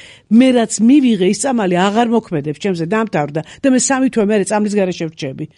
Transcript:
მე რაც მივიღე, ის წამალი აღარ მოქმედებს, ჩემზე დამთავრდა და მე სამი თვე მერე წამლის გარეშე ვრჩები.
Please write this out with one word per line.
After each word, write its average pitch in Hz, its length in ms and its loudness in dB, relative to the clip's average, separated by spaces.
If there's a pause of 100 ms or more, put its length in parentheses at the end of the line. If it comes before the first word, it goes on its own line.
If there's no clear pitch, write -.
(240)
მე 240 260 4
რაც 240 260 0
მივიღე, 233 520 4
ის 202 100 -2
წამალი 220 380 -2
აღარ 202 320 0
მოქმედებს, 160 500 -4
ჩემზე 175 260 -4
დამთავრდა 160 560 -4 (140)
და - 140 -2
მე 254 100 4
სამი 262 300 0
თვე 220 180 0
მერე 208 180 0
წამლის 208 300 -2
გარეშე 185 320 -2
ვრჩები. 147 380 -10 (140)